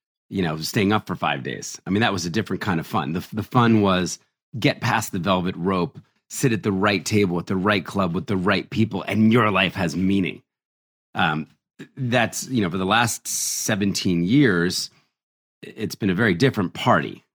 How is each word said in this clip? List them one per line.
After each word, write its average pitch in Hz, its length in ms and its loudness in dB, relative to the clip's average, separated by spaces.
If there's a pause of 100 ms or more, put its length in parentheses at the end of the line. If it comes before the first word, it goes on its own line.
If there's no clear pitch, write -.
(300)
you 95 120 -4
know, 80 160 -2
staying 98 360 0
up 110 140 0
for 90 80 -6
five 73 280 -4
days. 60 420 -10
I - 40 -6
mean, 101 120 0
that 110 120 0
was 87 120 -4
a 87 40 -6
different 95 320 -4
kind 90 180 -2
of 78 80 -8
fun. 78 260 -4
The, 87 200 -6
the 107 100 -4
fun 113 380 4
was 90 380 0 (400)
get 139 220 0
past 110 300 -2
the 98 80 -4
velvet 90 380 0
rope, 87 420 -2 (300)
sit 127 240 0
at 101 100 -2
the 110 80 0
right 98 320 2
table 98 360 2
at 82 80 -8
the 98 100 -2
right 98 280 2
club 92 300 -2
with 92 120 -4
the 101 100 -2
right 92 320 0
people, 107 340 0
and 110 300 4
your 110 180 4
life 95 240 2
has 85 200 -2
meaning. 92 460 0 (720)
Um, 78 340 -2 (500)
that's, 120 500 -2
you 131 140 0
know, 90 80 0
for 87 80 -4
the 95 80 -2
last 113 420 0
seventeen 95 960 -2
years, 95 680 2 (720)
it's 113 340 -8
been 104 160 0
a 87 40 0
very 104 200 4
different 101 380 2
party 69 500 0 (120)